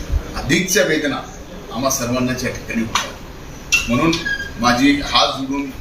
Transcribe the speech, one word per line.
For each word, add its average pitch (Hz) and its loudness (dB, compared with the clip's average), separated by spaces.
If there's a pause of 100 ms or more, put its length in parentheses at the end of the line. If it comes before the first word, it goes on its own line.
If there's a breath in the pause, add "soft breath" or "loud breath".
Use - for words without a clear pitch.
(360)
अधिकच्या 180 2
वेदना 147 0 (520)
आम्हा 131 0
सर्वांनाच 123 0
या 117 -2
ठिकाणी - -4
होतात. - -4
म्हणून 147 4 (480)
माझी 127 6
हात - 2
जोडून 139 -2 (100)